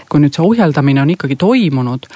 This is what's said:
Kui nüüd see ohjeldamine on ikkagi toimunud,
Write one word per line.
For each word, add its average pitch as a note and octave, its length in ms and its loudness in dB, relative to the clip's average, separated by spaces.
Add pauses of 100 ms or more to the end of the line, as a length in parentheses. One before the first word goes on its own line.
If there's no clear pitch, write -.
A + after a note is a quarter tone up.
Kui D3+ 160 2
nüüd C#3 80 2
see D#3+ 120 -2
ohjeldamine D3+ 600 2
on C#3+ 80 0
ikkagi C#3 240 -4
toimunud, C#3 680 -2 (100)